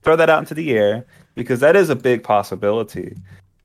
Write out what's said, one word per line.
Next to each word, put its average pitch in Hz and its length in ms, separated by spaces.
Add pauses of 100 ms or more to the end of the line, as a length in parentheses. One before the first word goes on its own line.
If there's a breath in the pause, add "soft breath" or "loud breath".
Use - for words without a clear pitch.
throw 160 120
that 160 140
out 156 100
into 143 140
the 151 240
air 107 280 (300 soft breath)
because 120 240
that 151 160
is 180 140
a 135 60
big 120 280
possibility. 104 960 (480 soft breath)